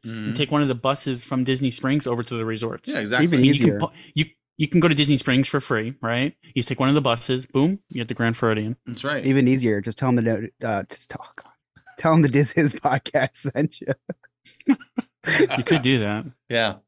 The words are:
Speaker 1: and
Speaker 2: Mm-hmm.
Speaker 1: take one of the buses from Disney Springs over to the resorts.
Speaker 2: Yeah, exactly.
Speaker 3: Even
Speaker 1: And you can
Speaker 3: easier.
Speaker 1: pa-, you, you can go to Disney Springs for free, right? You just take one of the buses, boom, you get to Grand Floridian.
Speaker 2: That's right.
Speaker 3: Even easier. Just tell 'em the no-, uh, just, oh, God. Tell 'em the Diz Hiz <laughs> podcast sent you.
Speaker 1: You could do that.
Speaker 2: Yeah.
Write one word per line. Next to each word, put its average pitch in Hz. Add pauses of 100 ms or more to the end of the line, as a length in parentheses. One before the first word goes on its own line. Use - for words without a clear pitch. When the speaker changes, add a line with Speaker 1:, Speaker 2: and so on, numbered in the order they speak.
Speaker 1:
and 113 (160)
Speaker 2:
Mm-hmm. 110
Speaker 1:
take 147
one 147
of 147
the 127
buses 131
from 127
Disney 131
Springs 139
over 120
to 120
the 113
resorts. 113
Speaker 2:
Yeah, 277
exactly. 117
Speaker 3:
Even 165
Speaker 1:
And 127
you 143
can 131
Speaker 3:
easier. 104
Speaker 1:
pa-, 165 (220)
you, 156 (320)
you 151
can 175
go 170
to 160
Disney 143
Springs 131
for 143
free, 120
right? 120
You -
just 120
take 123
one 131
of 139
the 151
buses, 127
boom, 165 (100)
you -
get 117
to 123
Grand 117
Floridian. 110 (100)
Speaker 2:
That's 117
right. 139
Speaker 3:
Even 135
easier. 120
Just 110
tell 135
'em 123
the 117
no-, 110 (160)
uh, 104
just, -
oh, - (100)
God. - (460)
Tell 160
'em 165
the 143
Diz 139
Hiz 151
<laughs> -
podcast 131
sent -
you. - (1700)
Speaker 1:
You 127
could 160
do 127
that. 104 (220)
Speaker 2:
Yeah. 113 (120)